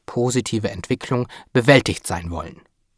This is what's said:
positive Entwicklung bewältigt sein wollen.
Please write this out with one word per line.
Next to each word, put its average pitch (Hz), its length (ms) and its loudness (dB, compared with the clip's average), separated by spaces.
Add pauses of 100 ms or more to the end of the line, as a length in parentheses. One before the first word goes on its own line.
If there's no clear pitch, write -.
positive 117 640 -2
Entwicklung 120 580 -4 (260)
bewältigt 127 520 4
sein 85 240 -6
wollen. 78 300 -10 (380)